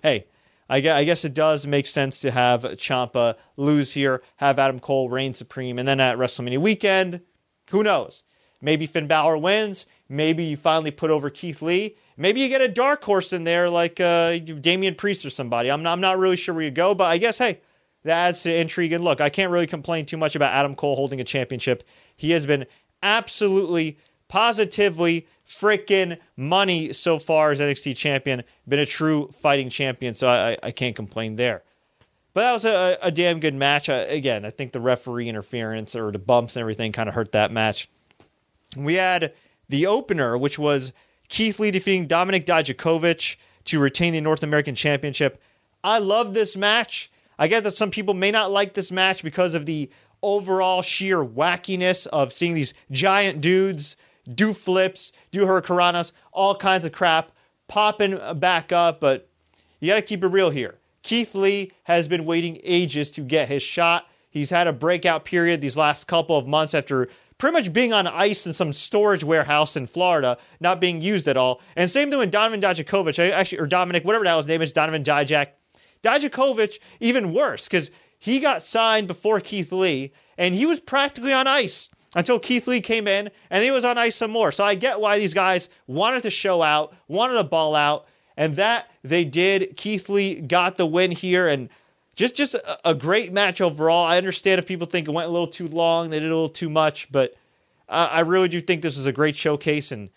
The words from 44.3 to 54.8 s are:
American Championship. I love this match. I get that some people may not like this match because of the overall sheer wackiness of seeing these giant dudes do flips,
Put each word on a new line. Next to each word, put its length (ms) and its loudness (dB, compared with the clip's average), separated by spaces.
American 320 0
Championship. 640 -2
I 140 2
love 360 0
this 220 -2
match. 540 0
I 100 2
get 160 2
that 100 -4
some 160 -2
people 240 -2
may 160 0
not 200 0
like 240 0
this 180 -6
match 300 0
because 320 -2
of 120 -4
the 240 -6
overall 600 0
sheer 420 -2
wackiness 840 -2
of 240 0
seeing 220 -2
these 200 -2
giant 500 2
dudes 560 0
do 220 0
flips, 560 -2